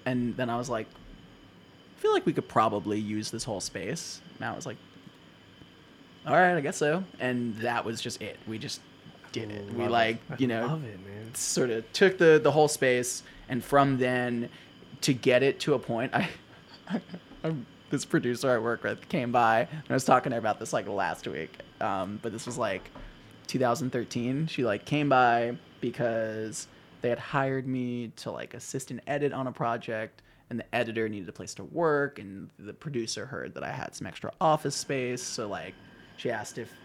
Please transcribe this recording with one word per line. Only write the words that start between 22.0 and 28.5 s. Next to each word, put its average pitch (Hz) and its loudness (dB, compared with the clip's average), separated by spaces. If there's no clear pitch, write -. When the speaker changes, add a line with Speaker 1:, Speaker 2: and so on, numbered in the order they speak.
Speaker 1:
but 117 -6
this 117 -10
was, 120 -8
like, 101 -4
two - -4
thousand 120 2
thirteen. 123 -2
She, 143 -2
like, 110 0
came 147 0
by 123 6
because 113 -2
they 127 0
had 120 0
hired 135 -2
me 123 -4
to, - -8
like, 62 -8